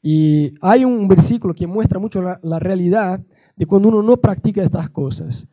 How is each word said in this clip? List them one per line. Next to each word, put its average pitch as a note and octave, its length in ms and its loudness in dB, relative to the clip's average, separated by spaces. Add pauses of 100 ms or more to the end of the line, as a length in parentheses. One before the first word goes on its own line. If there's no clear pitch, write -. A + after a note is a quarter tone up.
y D3+ 600 2
hay A#3+ 240 4
un A#3 220 0
versículo F#3+ 460 2
que F3 140 -6
muestra G3+ 320 -4
mucho G3+ 220 -6
la, F3+ 200 -6
la E3 160 -4
realidad F#3 640 -2 (340)
de F#3 120 -4
cuando G3+ 220 4
uno G#3+ 120 2
no A#3+ 160 4
practica G3+ 460 -4
estas E3 260 -2
cosas. C#3 640 -8